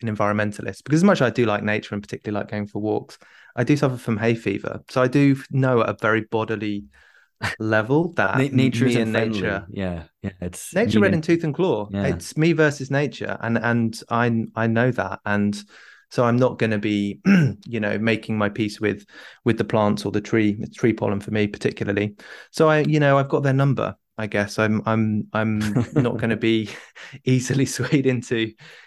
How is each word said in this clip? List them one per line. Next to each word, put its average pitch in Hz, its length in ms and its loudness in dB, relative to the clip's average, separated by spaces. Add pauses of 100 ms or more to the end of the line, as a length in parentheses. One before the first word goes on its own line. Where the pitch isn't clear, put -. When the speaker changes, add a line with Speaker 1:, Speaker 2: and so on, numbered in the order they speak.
Speaker 1:
an 110 120 -4
environmentalist, 104 720 -2
because 151 140 2
as 175 60 4
much 190 180 4
as 123 60 4
I - 20 2
do 117 160 2
like 104 160 0
nature 104 320 -2
and 101 80 -6
particularly - 400 -8
like - 80 -10
going 104 160 -6
for 104 160 -8
walks, 107 340 -4 (400)
I 123 80 0
do 147 120 2
suffer 131 200 0
from 113 220 -4
hay 113 160 0
fever. - 560 -6
So 131 100 0
I 127 80 4
do 139 280 4 (140)
know 131 320 2
at 104 60 0
a 104 120 -4
very 110 220 2
bodily 107 600 -4 (760)
level 110 540 2
that 98 220 0
Speaker 2:
Na-, 135 140 2
nature's 127 460 2
Speaker 1:
me 113 40 2
and 110 120 -2
Speaker 2:
unfriendly. 110 280 0
Speaker 1:
nature 98 300 -4
Speaker 2:
Yeah, 90 340 -6 (180)
yeah, 98 180 -6
it's - 340 -10
Speaker 1:
nature 214 240 2
Speaker 2:
mean 202 60 6
Speaker 1:
red 190 100 4
Speaker 2:
and 160 80 0
Speaker 1:
in - 0 -
tooth 170 220 0
and 147 100 -2
claw. 123 360 -2
Speaker 2:
Yeah. 101 160 -2
Speaker 1:
It's - 300 -4
me 160 160 4
versus 143 380 0
nature, 123 500 -4
and, 117 180 0
and 117 420 0 (100)
I, 117 360 0 (100)
I 113 100 0
know 113 240 2
that, 95 340 -4
and 104 320 0 (540)
so 127 140 0
I'm 120 120 2
not 123 220 2
gonna 110 200 0
be, 104 440 -2
<clears throat> 165 440 4
you 117 140 -6
know, 104 180 -2
making 110 400 -2
my 101 100 2
peace 104 320 -4
with, 101 240 -2 (400)
with 113 140 2
the 107 60 0
plants 104 420 0
or 104 40 -2
the 101 120 -2
tree. 107 360 2
It's - 160 -10
tree 113 200 2
pollen 104 260 -2
for 104 100 -12
me 107 160 0
particularly. 101 720 -4 (340)
So 160 180 4
I, 156 120 4
you 151 180 2
know, 139 200 4
I've 139 100 0
got 143 140 0
their 135 100 2
number, 131 420 2 (220)
I 110 100 -6
guess. 104 320 -2
I'm, 107 280 2
I'm, 110 480 0
I'm 110 240 0
Speaker 2:
<laughs> 107 340 -2
Speaker 1:
not 120 240 2
gonna 113 220 -2
be 113 320 0 (260)
<laughs> - 280 -20
easily 131 420 2
swayed 131 400 0
into, 113 460 -2 (340)